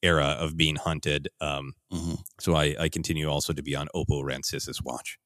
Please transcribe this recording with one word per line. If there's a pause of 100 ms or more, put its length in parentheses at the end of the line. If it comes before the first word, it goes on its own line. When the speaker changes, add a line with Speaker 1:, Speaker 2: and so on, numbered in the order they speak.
Speaker 1:
era (120)
of
being
hunted. (140)
Um, (180)
Speaker 2:
Mm-hmm. (260)
Speaker 1:
so
I,
I
continue
also
to
be
on
Oppo
Rancisis
watch.